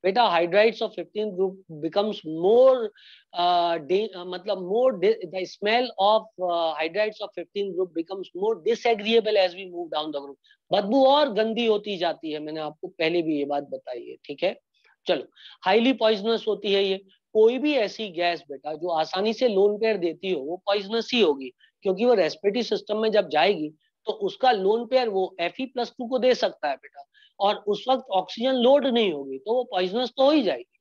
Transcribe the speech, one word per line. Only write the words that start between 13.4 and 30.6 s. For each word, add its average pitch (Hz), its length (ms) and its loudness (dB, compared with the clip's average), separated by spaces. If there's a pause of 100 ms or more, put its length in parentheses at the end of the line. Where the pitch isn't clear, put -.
बात 143 220 -4
बताई 127 340 -12
है, 123 140 -16
ठीक - 260 -10
है। 196 120 -2 (520)
चलो, 151 160 0 (400)
highly 233 320 4
poisonous 220 520 0
होती 202 260 -2
है 196 100 2
ये। 190 140 -2 (380)
कोई 226 240 6
भी 294 180 0
ऐसी 220 340 -4
गैस 170 380 -2
बेटा 143 260 -10
जो 165 160 -6
आसानी 185 420 -2
से 247 160 0
lone 208 300 2
pair 220 200 0
देती 170 320 -4
हो 156 100 -2
वो 156 140 -6 (100)
poisonous 208 480 -2
ही 240 80 2
होगी, 135 300 2 (340)
क्योंकि 190 200 0
वो 247 100 6
रेस्पिरेटरी 196 500 0
system 214 320 -4
में 220 140 0
जब 196 180 2
जाएगी 151 400 0 (380)
तो 220 40 -4 (120)
उसका 247 300 0
lone 220 340 2
pair 254 220 2
वो 190 320 -2
एफ़ 175 200 -4
ई 262 60 -4
प्लस 240 240 -6
टू 240 160 -12
को 254 120 -4
दे 247 160 4
सकता 175 340 -4
है 135 60 -2
बेटा, 143 280 -20 (360)
और 202 180 2
उस 202 320 -4
वक्त 262 240 0
oxygen 226 440 -2
load 254 300 6
नहीं 233 260 2
होगी 135 240 -8
तो 208 160 -6
वो 254 180 0
poisonous 196 400 -2
तो 269 120 0
हो 277 80 6
ही 302 120 4
जाएगी। 139 380 -4